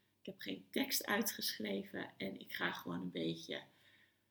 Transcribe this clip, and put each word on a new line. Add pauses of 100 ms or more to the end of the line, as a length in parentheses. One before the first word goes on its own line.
(200)
Ik
heb
geen
tekst
uitgeschreven
en
ik
ga
gewoon
een
beetje (680)